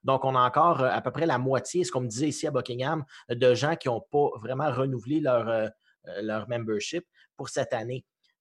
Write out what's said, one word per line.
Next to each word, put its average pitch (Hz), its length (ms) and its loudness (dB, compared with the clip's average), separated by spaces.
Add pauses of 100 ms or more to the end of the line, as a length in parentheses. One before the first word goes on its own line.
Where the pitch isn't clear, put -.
Donc, 131 200 2
on 135 100 2
a 127 60 4
encore, 147 400 4
euh, 127 80 4
à 107 140 0
peu - 100 -2
près 156 140 0
la 143 100 2
moitié, 131 480 0
ce - 80 -8
qu'on 127 80 -2
me 120 80 -2
disait 123 200 -2
ici 147 180 -4
à 147 40 -2
Buckingham, 131 540 -4 (260)
euh, 123 40 -2
de 123 200 6
gens 143 220 2
qui 139 140 -4
ont 113 100 -2
pas 143 360 2
vraiment 131 360 -2
renouvelé 131 480 -2
leur, 123 280 2
euh, 110 200 0 (400)
euh, 92 140 -8
leur 107 260 -4
membership 117 580 -4 (300)
pour 135 120 -10
cette - 240 -4
année. 120 320 -6 (360)